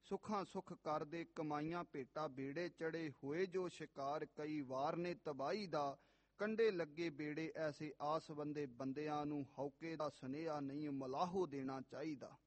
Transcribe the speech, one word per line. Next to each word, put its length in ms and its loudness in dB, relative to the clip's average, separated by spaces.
ਸੁੱਖਾਂ 420 0
ਸੁੱਖ 280 -6
ਕਰਦੇ 520 0
ਕਮਾਈਆਂ 600 0
ਭੇਟਾ 440 -4
ਬੇੜੇ 400 -2
ਚੜ੍ਹੇ, 420 -2
ਹੋਏ 360 0
ਜੋ 220 0
ਸ਼ਿਕਾਰ 580 -2
ਕਈ 240 0
ਵਾਰ 360 2
ਨੇ 180 0
ਤਬਾਹੀ 520 0
ਦਾ, 320 2
ਕੰਡੇ 320 6
ਲੱਗੇ 400 0
ਬੇੜੇ 460 -2
ਐਸੇ 440 0
ਆਸਵੰਦੇ 680 0
ਬੰਦਿਆਂ 600 0
ਨੂੰ, 200 0
ਹੌਕੇ 380 -4
ਦਾ 120 0
ਸੁਨੇਹਾ 520 -2
ਨਹੀਂ 300 -2
ਮਲਾਹੋ 560 2
ਦੇਣਾ 340 -2
ਚਾਹੀਦਾ। 680 -6